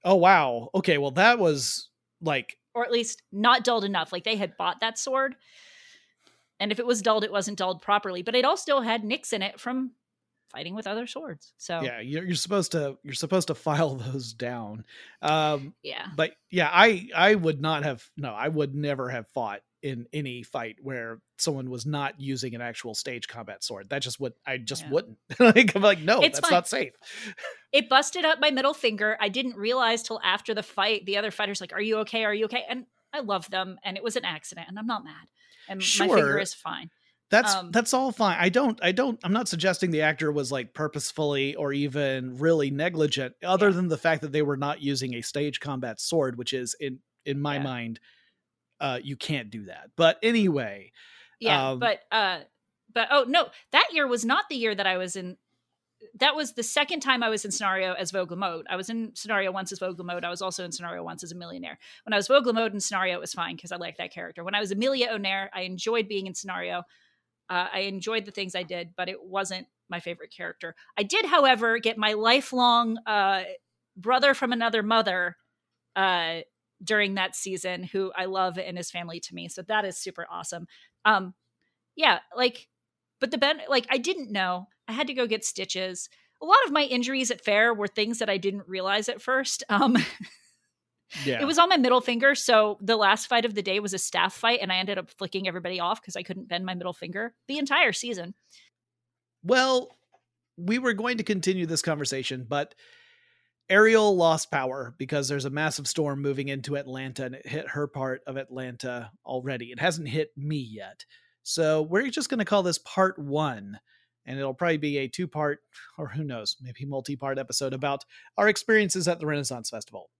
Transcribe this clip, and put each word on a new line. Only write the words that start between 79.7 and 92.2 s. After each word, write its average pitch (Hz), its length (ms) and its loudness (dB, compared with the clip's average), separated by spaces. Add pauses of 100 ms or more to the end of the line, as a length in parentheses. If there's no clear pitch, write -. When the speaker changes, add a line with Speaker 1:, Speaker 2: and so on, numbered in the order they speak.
Speaker 2:
is 185 140 -8
super 180 320 -10
awesome. 170 360 -12 (380)
Um, 190 300 2 (640)
yeah, 294 240 4 (140)
like, 247 340 0 (520)
but 262 100 0
the 311 60 -2
ben-, 285 320 2
like, 254 220 2
I 262 80 2
didn't 277 340 -4
know. 185 360 -2 (200)
I 226 40 -8
had 262 160 -2
to 277 60 -8
go 247 120 0
get 214 180 -4
stitches. 185 640 -6 (320)
A 311 60 -8
lot 453 180 8
of 285 80 -2
my 294 120 4
injuries 247 460 -2
at - 140 -6
fair 220 300 4
were 208 140 -4
things 220 320 -2
that 220 100 -2
I 196 80 0
didn't 196 300 -4
realize 190 420 -2
at 214 100 -8
first. - 460 -2
<laughs> - 20 -20
Um, 226 300 4 (1300)
Speaker 1:
Yeah. 131 160 0
Speaker 2:
it 294 40 0
was 302 140 2
on 349 100 8
my 370 80 6
middle 247 240 6
finger, 247 340 4